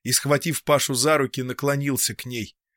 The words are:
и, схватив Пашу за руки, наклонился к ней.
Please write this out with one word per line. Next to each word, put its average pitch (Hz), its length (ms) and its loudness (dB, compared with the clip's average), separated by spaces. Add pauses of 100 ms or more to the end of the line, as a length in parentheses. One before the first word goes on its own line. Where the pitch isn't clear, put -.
и, 120 80 -4
схватив 143 540 0
Пашу 143 280 2
за 143 240 4
руки, 135 240 -2
наклонился 139 720 -2
к - 120 -14
ней. 120 320 -8 (200)